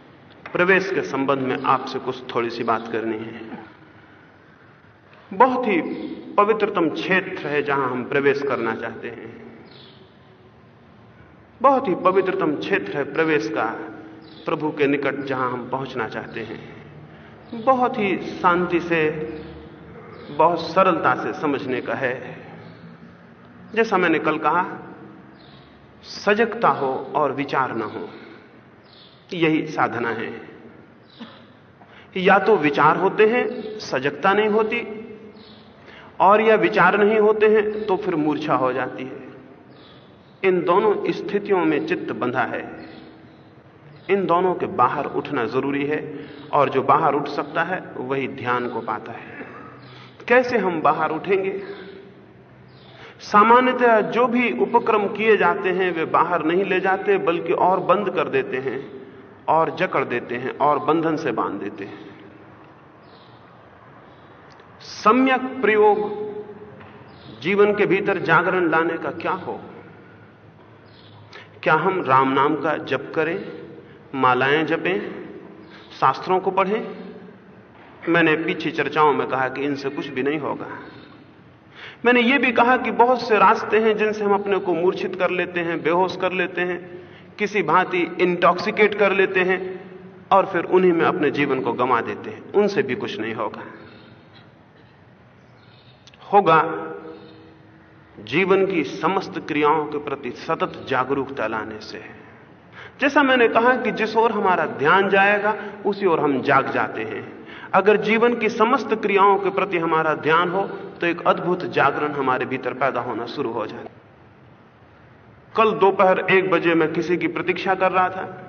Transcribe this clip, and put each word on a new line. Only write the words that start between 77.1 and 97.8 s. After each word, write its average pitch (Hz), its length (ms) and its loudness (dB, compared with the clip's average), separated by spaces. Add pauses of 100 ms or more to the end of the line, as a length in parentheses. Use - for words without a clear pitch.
मैंने 165 280 4
पीछे 160 340 -4
चर्चाओं 147 420 2
में 127 160 0
कहा 131 200 -2
कि 131 140 -8
इनसे 139 280 -4
कुछ 139 160 -8
भी 127 160 -6
नहीं 143 160 -2
होगा। 113 280 -8 (1400)
मैंने 247 160 6
ये 247 180 4
भी 247 140 0
कहा 240 240 4
कि - 140 -2
बहुत 240 320 4
से 214 160 2
रास्ते 208 420 4
हैं 220 160 2
जिनसे 208 280 0
हम 202 100 2
अपने 196 240 0
को 175 160 -2
मूर्छित 180 420 0
कर 180 140 0
लेते 180 300 -4
हैं, 165 220 -4
बेहोश 175 340 0
कर 185 160 -2
लेते 180 280 -4
हैं, 180 200 -4 (580)
किसी 202 240 -2
भांति 175 380 2 (200)
इंटॉक्सिकेट 180 760 2
कर 202 180 2
लेते 190 280 2
हैं, 180 200 0 (720)
और 190 140 6
फिर 170 180 -2
उन्हीं 185 280 6
में 165 120 2
अपने 143 260 2
जीवन 135 300 0
को 117 120 -2
गंवा 120 280 0
देते 107 300 -8
हैं। - 220 -16
उनसे 196 300 2
भी 123 120 -4
कुछ 107 260 -8
नहीं 110 140 -6
होगा। 110 280 -8 (2750)
होगा 165 300 6 (1600)